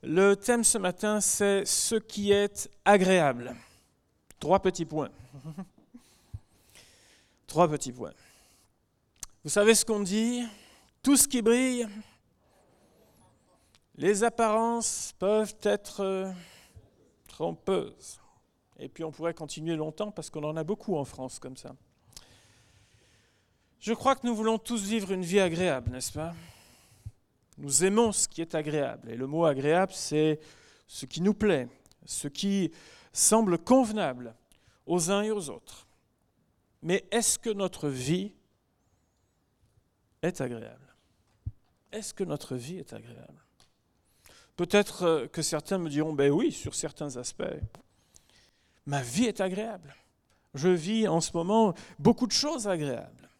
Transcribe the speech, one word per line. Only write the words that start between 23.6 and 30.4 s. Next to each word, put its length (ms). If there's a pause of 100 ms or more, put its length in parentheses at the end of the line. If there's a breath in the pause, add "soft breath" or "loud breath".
Je 140
crois 220
que 100
nous 100
voulons 220
tous 260
vivre 280
une 120
vie 160
agréable, 520
n'est-ce 220
pas ? 200 (1200 loud breath)
Nous 260
aimons 280
ce 160
qui 140
est 140
agréable. 560
Et 40
le 120
mot 180
agréable, 480
c'est 460 (480 loud breath)